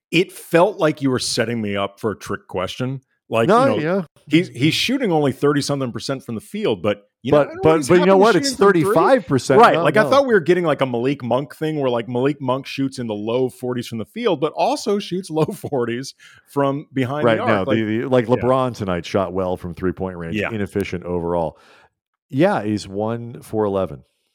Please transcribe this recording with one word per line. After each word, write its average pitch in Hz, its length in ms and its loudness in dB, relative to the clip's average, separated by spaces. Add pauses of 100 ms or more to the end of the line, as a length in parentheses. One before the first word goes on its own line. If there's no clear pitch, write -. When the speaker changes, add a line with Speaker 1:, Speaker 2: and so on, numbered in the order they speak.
Speaker 1:
It 185 220 0
felt 175 460 0
like 156 240 0
you 135 80 0
were 123 100 0
setting 117 420 -4
me 101 140 -4
up 101 240 -4
for 110 120 -2
a - 60 -8
trick - 300 -10
question. 127 540 -6 (280)
Like, 117 200 2
Speaker 2:
No, 240 260 4
Speaker 1:
you 165 80 -2
know, 175 140 -2
Speaker 2:
yeah. 175 80 -4 (220)
Speaker 1:
he's, 151 200 2
he's 127 260 0
shooting 247 380 -2
only 147 220 2
thirty 147 260 0
something 135 320 -4
percent 127 320 -8
from 117 120 -10
the 104 60 -8
field, 151 400 -4
but 104 280 -4 (140)
you 135 100 0
know, 147 60 6
Speaker 2:
But, 135 80 2
Speaker 1:
I - 20 -14
don't - 120 -12
Speaker 2:
but, 156 100 4
Speaker 1:
think 165 80 4
he's 131 100 -4
Speaker 2:
but 180 100 6
you 190 60 4
know 190 100 6
what? 208 200 6
Speaker 1:
kinda 143 120 0
Speaker 2:
It's - 100 -4
Speaker 1:
shooting 196 80 4
from 202 60 8
three. 165 120 2 (100)
Speaker 2:
thirty-five 262 340 4
percent. 139 320 4
Speaker 1:
Right. 214 140 8
Speaker 2:
No, 127 100 0
Speaker 1:
Like, 151 140 2
I 214 60 4
Speaker 2:
no. 143 60 -2
Speaker 1:
thought 277 180 4
we 233 60 2
were 202 60 6
getting, 175 240 2
like, 147 160 0
a 139 60 2
Malik 131 380 -2
Monk 127 300 -2
thing 156 240 -6
where, 131 120 0
like, 117 180 -2
Malik 131 320 0
Monk 131 260 -4
shoots 135 340 -6
in 120 80 -6
the 107 60 -4
low 117 360 -2
forties 123 360 -8
from 117 120 -10
the 104 80 -8
field, 208 340 -2
but 151 140 -2
also 208 440 -2
shoots 190 320 -8
low 156 140 -2
<laughs> 156 260 -6
forties 123 440 -4 (340)
from 139 460 -2
behind 131 320 -2
Speaker 2:
Right, 113 100 4
Speaker 1:
the 104 60 -2
arc. 101 80 -2
Speaker 2:
no, 101 140 2
Speaker 1:
Like, - 160 0
Speaker 2:
the, 110 40 0 (160)
the, 139 80 -4
like, 123 220 2
Speaker 1:
yeah. 123 60 4
Speaker 2:
lebron 127 420 0
tonight 90 280 -4
shot 92 280 -2
well 90 240 -2
from 87 180 -10
three-point 92 420 -4
range, 85 200 -6
Speaker 1:
Yeah. 98 160 -4
Speaker 2:
inefficient 98 500 -4
overall. 85 560 -2 (680)
Yeah, 147 340 0
he's 104 240 -4
one 113 540 -8
four 110 240 -2
eleven. 92 400 -4 (280)